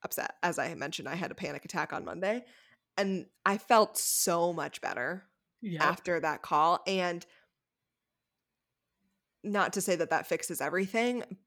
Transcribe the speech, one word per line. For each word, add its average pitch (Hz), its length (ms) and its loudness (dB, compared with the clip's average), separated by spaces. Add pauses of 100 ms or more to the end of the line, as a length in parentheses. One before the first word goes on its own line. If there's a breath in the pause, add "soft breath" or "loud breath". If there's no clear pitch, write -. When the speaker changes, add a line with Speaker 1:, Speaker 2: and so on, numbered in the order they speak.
Speaker 1:
upset. - 380 -4
As 170 160 0
I 135 80 -2
had 165 140 -6
mentioned, 143 280 -6
I 139 80 -6
had 175 160 -4
a - 40 -12
panic 147 300 -8
attack 156 280 -6
on 143 100 -6
Monday 208 420 -4 (520 soft breath)
and 190 300 0 (180)
I 196 140 4
felt 220 360 6
so 170 580 2
much 147 280 -6
better 160 480 -4 (320)
Speaker 2:
Yep. 175 200 -2
Speaker 1:
after 165 380 2
that 151 220 -2
call. 156 460 4
And 180 380 0 (2250 soft breath)
not 202 300 0
to 196 80 -2
say 185 140 2
that 165 140 0
that - 180 2
fixes 160 340 -4
everything 220 640 -2 (240)